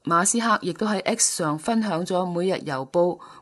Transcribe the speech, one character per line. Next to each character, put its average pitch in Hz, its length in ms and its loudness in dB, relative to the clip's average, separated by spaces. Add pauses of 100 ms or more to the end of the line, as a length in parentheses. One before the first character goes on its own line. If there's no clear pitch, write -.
馬 175 220 2
斯 233 140 0
克 226 220 2
亦 175 120 -4
都 214 120 -4
喺 208 180 0
X - 340 0
上 156 200 -2
分 226 240 0
享 180 240 -2
咗 180 240 0
每 175 180 -2
日 185 60 0
郵 135 360 -6
報 175 300 2 (220)